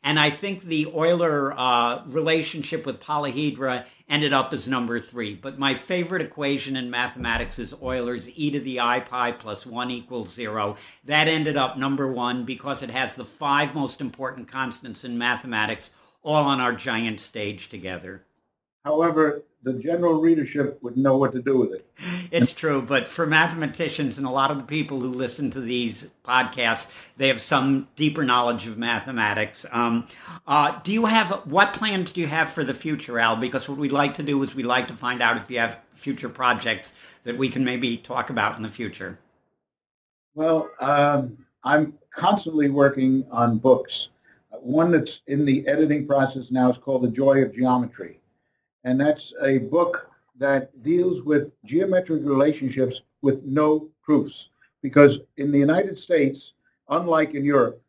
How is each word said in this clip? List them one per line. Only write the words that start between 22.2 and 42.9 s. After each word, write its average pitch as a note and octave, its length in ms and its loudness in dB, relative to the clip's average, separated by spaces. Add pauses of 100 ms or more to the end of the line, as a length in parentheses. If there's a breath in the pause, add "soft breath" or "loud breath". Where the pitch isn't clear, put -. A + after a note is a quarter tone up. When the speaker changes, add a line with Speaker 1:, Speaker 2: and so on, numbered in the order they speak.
Speaker 1:
It's - 220 2
true, C#3+ 300 -2
but B2 260 -2
for E3+ 180 -4
mathematicians D#3 920 0
and C#3 80 -4
a B2+ 40 -4
lot C3+ 200 2
of D3 80 -4
the B2 60 -10
people C#3+ 360 -4
who B2+ 80 -4
listen B2+ 440 -4
to C3+ 100 -8
these A#2+ 440 -4 (160)
podcasts, B2 680 0 (260 loud breath)
they C3+ 120 2
have A#2+ 120 0
some C3+ 560 0
deeper D3+ 280 0
knowledge A#2+ 420 2
of A2 100 -10
mathematics. A2 960 -2
Um, A#2 340 0 (400 loud breath)
uh, D3 380 2
do F#3+ 80 -2
you A3 140 2
have, G3 440 2
what G3 220 4
plans G3 400 -2
do F3+ 80 -4
you D#3+ 60 0
have D#3+ 240 0
for D#3+ 120 -4
the C3+ 120 -2
future, C#3 440 -6
Al? A2+ 180 4
Because B2+ 300 -4
what C#3 120 -8
we'd C#3+ 120 -2
like C#3+ 240 2
to D#3 80 -8
do C#3 200 0
is C3+ 120 -4
we'd B2+ 120 -4
like B2 220 0
to A#2 60 -14
find B2 280 -4
out A#2+ 160 4
if A2+ 120 -12
you B2 100 -4
have A#2 220 -4
future - 460 -10
projects A#2 640 -2 (300 loud breath)
that A#2+ 160 -8
we C3 100 0
can C3 160 -2
maybe B2 320 -2
talk B2 320 -6
about A2 300 -2
in A2 40 -8
the A2 60 -8
future. F#2+ 500 -10 (1160)
Speaker 2:
Well, D#3 340 2 (100)
um, C#3 600 2 (240)
I'm D3+ 320 2 (160)
constantly D#3+ 580 2
working C3+ 600 4